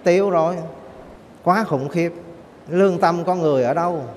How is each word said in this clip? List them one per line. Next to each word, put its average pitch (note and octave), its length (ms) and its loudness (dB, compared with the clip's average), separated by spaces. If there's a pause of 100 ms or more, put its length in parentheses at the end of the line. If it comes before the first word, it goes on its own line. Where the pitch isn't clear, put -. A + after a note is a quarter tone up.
Tiêu F#3+ 260 4
rồi. E3+ 260 2 (880)
Quá G3 200 2
khủng C#3+ 260 -2
khiếp. E3+ 240 -2 (560)
Lương F3+ 280 2
tâm E3+ 260 2
con F3+ 180 0
người C#3+ 220 4
ở A#2+ 100 2
đâu? E3+ 280 -2 (160)